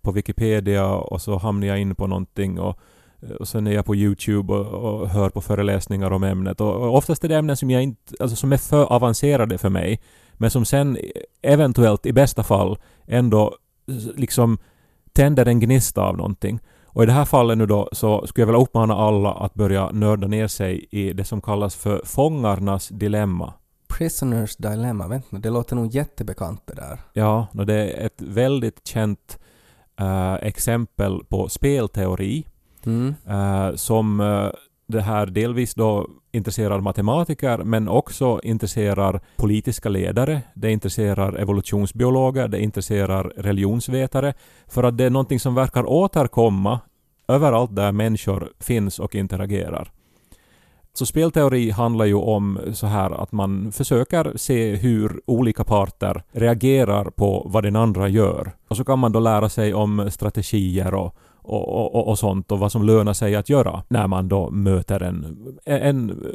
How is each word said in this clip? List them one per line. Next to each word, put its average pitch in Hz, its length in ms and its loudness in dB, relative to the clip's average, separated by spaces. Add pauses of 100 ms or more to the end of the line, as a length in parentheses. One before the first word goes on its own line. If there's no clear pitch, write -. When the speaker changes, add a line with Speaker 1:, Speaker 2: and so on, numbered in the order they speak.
Speaker 1:
på 101 100 -2
Wikipedia 101 840 0
och 92 260 -6
så 101 160 -4
hamnar 101 300 -2
jag 98 120 -2
in 98 160 -2
på 98 120 -4
någonting 92 520 -4
och, 92 180 -4 (640)
och 104 80 -10
sen 107 200 -2
är 104 40 2
jag 104 140 0
på 104 100 0
YouTube 101 580 0
och, 104 480 -4
och 98 80 -4
hör 98 200 2
på 98 120 -4
föreläsningar 98 680 -2
om 95 120 0
ämnet. 95 380 -2
Och, 107 140 0
och 120 220 0
oftast 147 260 2
är 170 60 -2
det 156 60 2
ämnen 151 220 0
som 131 140 -2
jag 127 120 4
inte, - 360 -8
alltså 117 160 -2
som 139 180 0
är 135 40 6
för 143 360 2
avancerade 120 640 2
för 98 120 0
mig, 92 320 -2 (320)
men 113 160 0
som 120 160 2
sen 139 320 0 (440)
eventuellt 123 640 4
i 120 80 0
bästa 127 300 4
fall 98 340 2 (300)
ändå 110 480 4 (360)
s-, 120 240 -8
liksom 117 420 2 (560)
tänder 139 320 6
en 120 140 4
gnista 117 420 2
av 95 160 0
någonting. 101 420 -4 (260)
Och - 180 0
i - 20 8
det 110 60 6
här 139 140 4
fallet 117 320 4
nu 110 80 4
då 101 260 2
så 107 360 0
skulle - 140 0
jag 110 60 4
vilja 117 140 6
uppmana 113 340 2
alla 104 380 2
att 95 200 -6
börja 98 380 0
nörda 104 360 0
ner 107 200 -2
sig 92 440 -4
i 98 220 -4
det 95 100 -6
som 101 180 -6
kallas 104 340 -2
för 104 300 -2
fångarnas 104 840 0
dilemma. 101 640 -2 (460)
Speaker 2:
Prisoner's 120 560 -2 (160)
Dilemma, 107 360 -4
vänta 131 220 -8
nu, 98 100 -12
det 110 100 -6
låter 120 260 -4
nog 117 200 -2
jättebekant 107 720 -8
det - 100 -14
där. - 240 -14 (140)
Speaker 1:
Ja, 107 400 2
och 101 120 -4
det 107 80 0
är 107 320 -2
ett - 160 -10
väldigt 117 640 -2
känt, - 520 -4 (600)
eh, 95 360 0
exempel 107 960 -2
på 98 200 -2
spelteori, 104 960 -2 (400)
Speaker 2:
Mm. 120 300 -2 (120)
Speaker 1:
eh, 98 480 -2
som, 110 440 0
eh, 101 280 0 (400)
det 110 140 -2
här 107 240 -2
delvis 117 480 -2
då 107 340 0 (240)
intresserar 101 480 -2
matematiker, 117 800 0
men 110 320 0
också 117 540 0
intresserar 101 800 0 (140)
politiska 107 540 0
ledare, 104 520 0 (120)
det 110 180 -2
intresserar 98 680 -2
evolutionsbiologer, 120 1080 0
det 101 140 -4
intresserar 98 600 0 (140)
religionsvetare, 120 960 0 (340)
för 123 160 0
att 120 140 2
det 127 60 2
är 127 60 4
någonting 131 300 2
som 123 160 -2
verkar 127 340 2
återkomma 120 880 2 (480)
överallt 123 480 2
där 101 160 2
människor 104 680 -2
finns 107 400 -2
och 101 160 -6
interagerar. 95 760 -4 (1000)
Så 131 120 -4
spelteori 139 640 2
handlar 113 340 2
ju 101 80 4
om 101 460 0 (140)
så 107 140 -4
här 101 360 -2
att - 80 -8
man 98 400 -2
försöker 139 680 0
se 113 380 0
hur 107 500 0
olika 113 380 0
parter 98 680 0
reagerar 117 720 2
på 98 440 0
vad 104 140 2
den 104 120 2
andra 104 320 2
gör. 98 480 0 (120)
Och 104 100 -4
så 127 60 -4
kan 135 160 2
man 120 120 2
då 110 80 2
lära 107 300 2
sig 104 240 -2
om 104 380 0
strategier 92 800 -2
och, 95 220 -4 (260)
och, - 280 -6
och, - 260 -2
och, 117 120 0
och 107 120 0
sånt 95 320 -2
och 104 80 0
vad 101 120 0
som 110 120 0
lönar 104 300 4
sig 104 220 0
att 104 140 -2
göra 98 380 2
när 110 200 0
man 92 200 -2
då 98 220 0
möter 95 540 0
en, 82 340 -8 (280)
en, 135 480 0 (220)